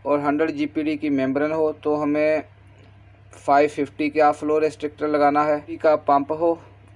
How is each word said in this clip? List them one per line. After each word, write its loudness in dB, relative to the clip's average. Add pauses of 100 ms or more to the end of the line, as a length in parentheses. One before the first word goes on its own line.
और 0
हंड्रेड 0
जीपीडी -4
की -4
मेम्ब्रेन -2
हो, 0
तो -2
हमें 0 (880)
फ़ाइव 2
फिफ्टी -4
का 2
फ्लो -2
रिस्ट्रिक्टर -4
लगाना 2
है। -2
का 2
पंप 0
हो -2 (340)